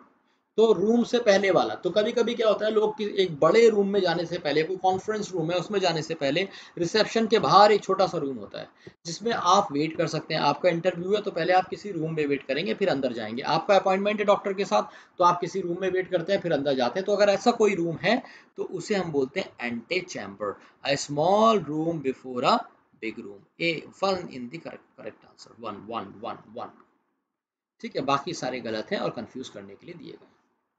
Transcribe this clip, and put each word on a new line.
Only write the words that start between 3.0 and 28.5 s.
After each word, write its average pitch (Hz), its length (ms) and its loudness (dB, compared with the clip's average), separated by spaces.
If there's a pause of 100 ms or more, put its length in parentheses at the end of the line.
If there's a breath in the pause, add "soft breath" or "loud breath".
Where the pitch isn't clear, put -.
एक 175 200 0
बड़े 214 300 6
room 202 200 4
में 202 120 0
जाने 170 240 0
से 175 140 -6
पहले, 151 240 2
कोई 180 140 -6
conference 190 560 -2
room 165 180 -2
है 180 80 0
उसमें 196 200 -2
जाने 165 220 0
से 165 140 -6
पहले 160 320 -2 (300 loud breath)
reception 208 500 0
के 214 120 4
बाहर 190 320 8
एक 202 120 2
छोटा 190 240 2
सा 170 100 -4
रूम 139 200 -6
होता 104 220 -12
है 107 80 -12 (380 loud breath)
जिसमें 196 260 -6
आप 190 400 2
wait 156 260 -2
कर 165 100 0
सकते 156 260 -6
हैं। 160 80 -2
आपका 151 280 2
interview 175 460 0
है 208 60 0
तो 202 100 -6
पहले 175 220 0
आप 185 160 4
किसी 196 220 -10
room 160 240 -4
में 151 120 0
wait 139 200 -2
करेंगे, 175 260 -2
फिर 185 160 0
अंदर 135 240 0
जाएंगे। 113 280 -8 (140)
आपका 196 200 4
appointment 196 440 2
है 208 60 -2
doctor 202 280 2
के 196 120 -4
साथ 208 260 0 (260 loud breath)
तो 185 60 4
आप 175 180 4
किसी 185 200 -4
room 175 200 -4
में 190 80 -2
wait 180 220 -2
करते 180 220 -2
हैं, 196 80 2
फिर 165 120 -2
अंदर 139 220 0
जाते 131 240 0
हैं। 190 60 -4
तो 202 100 0
अगर 202 140 4
ऐसा 196 240 2
कोई 208 220 2
room 170 280 -2
है 226 180 2 (360 loud breath)
तो 196 60 -6
उसे 185 320 -6
हम 175 160 -2
बोलते 139 280 -2
हैं 120 300 -8
ante 120 400 -4
chamber, 101 440 -8 (320 soft breath)
a 139 200 0
small 190 640 2
room 156 360 -2
before 127 380 -6
a 214 120 4 (460)
big 113 220 -10
room। 101 160 -18 (200)
A 165 120 0 (300)
one 185 280 -2
in 123 220 -12
the 165 120 -14
correct, 120 220 -16 (120)
correct - 300 -16
answer, - 260 -20 (120)
one, 101 240 -12
one, 101 220 -8 (120)
one, 104 160 -12 (160)
one। 107 200 -14 (1040)
ठीक 226 140 -12
है, 156 60 -4
बाकी 135 320 -2
सारे 127 280 -8